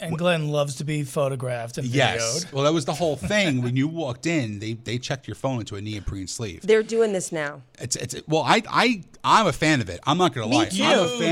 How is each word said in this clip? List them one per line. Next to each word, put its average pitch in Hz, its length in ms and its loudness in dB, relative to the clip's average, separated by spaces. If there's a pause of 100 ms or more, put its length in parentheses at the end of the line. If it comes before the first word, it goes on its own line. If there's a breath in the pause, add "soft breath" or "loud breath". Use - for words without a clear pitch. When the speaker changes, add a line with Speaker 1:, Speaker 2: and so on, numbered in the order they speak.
Speaker 1:
and 165 180 -6
Glenn 165 300 0
loves 143 280 0
to 156 80 -6
be 151 200 -2
photographed 127 720 -4
and 135 80 -4
Speaker 2:
Yes. 120 600 0
Speaker 1:
videoed. - 60 -16
Speaker 2:
Well, 139 120 0
that 151 80 4
was 165 120 2
the 165 100 -2
whole 156 200 0
thing. 170 480 0
When 123 140 0
you 135 100 2
walked 160 400 -4
in, 123 320 0
they, 113 140 -6
they 110 260 -6
checked 127 300 -8
your 107 80 -8
phone 131 240 -2
into 101 160 -8
a 98 40 -10
neoprene 98 460 -6
sleeve. 92 360 -8
Speaker 3:
They're 220 200 4
doing 226 300 0
this 185 180 -4
now. 147 320 -6 (160)
Speaker 2:
It's, - 160 -6
it's, - 220 -8 (100)
well, 156 160 2
I, 165 260 4
I, 202 360 2 (180)
I'm 185 240 6
a 151 60 2
fan 156 280 2
of 90 80 -4
it. 87 160 -10
I'm 151 140 2
not 175 160 4
gonna 110 140 -2
Speaker 3:
Me 131 80 4
Speaker 2:
lie. 320 80 6
Speaker 3:
too. - 180 -4
Speaker 2:
I'm - 160 4
a - 120 4
fan 247 80 -4 (140)